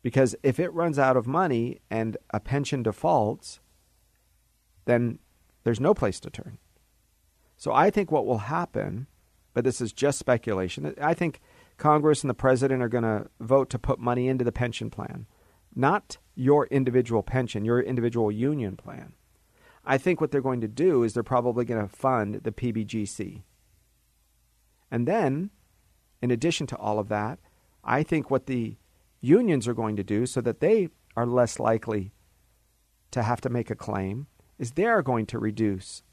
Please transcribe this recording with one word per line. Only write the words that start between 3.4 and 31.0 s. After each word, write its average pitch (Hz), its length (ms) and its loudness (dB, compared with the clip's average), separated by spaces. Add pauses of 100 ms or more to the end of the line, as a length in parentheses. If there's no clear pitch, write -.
then 120 340 2 (460)
there's 117 160 0
no 165 120 4
place 104 280 -2
to - 80 -14
turn. - 300 -16 (1000)
So 131 160 -4
I 151 160 4
think 202 200 -2
what 143 160 0
will 117 120 0
happen, 110 720 -6 (460)
but 123 120 0
this 127 160 0
is 113 100 -4
just 139 260 0
speculation, 113 840 -2
I 151 120 0
think 165 280 -4 (340)
Congress 151 480 4
and 139 60 -2
the 123 40 -2
president 131 480 2
are 120 60 0
gonna 113 400 0 (140)
vote 131 300 4
to 120 80 -4
put - 200 -2
money 123 300 0
into 127 160 0
the 120 80 0
pension 113 360 -4
plan, - 380 -12 (480)
not 147 420 0 (180)
your 135 320 4
individual 123 540 2
pension, 113 440 -2
your 120 160 4
individual 117 500 0
union 113 460 -2
plan. - 340 -18 (760)
I 147 120 2
think 175 240 0
what 156 80 0
they're 139 120 0
going 127 200 -2
to 113 60 -4
do 131 360 2
is 110 100 0
they're 117 100 -2
probably 120 420 0
gonna 113 220 -4
fund 104 560 -2
the 113 80 -4
P 120 200 -4
B 110 120 -4
G 107 220 -4
C. 95 380 -10 (1500)
And 120 160 -2
then, 175 440 0 (680)
in 123 100 0
addition 143 360 0
to - 100 -8
all 107 220 -2
of 104 80 -4
that, 107 320 -4 (440)
I 123 200 2
think 160 260 -2
what 135 160 2
the 117 320 -4 (440)
unions 151 460 4
are 123 60 -2
going 110 220 -2
to 101 80 -2
do 107 220 0
so 123 160 -4
that 113 180 -2
they 190 300 4 (260)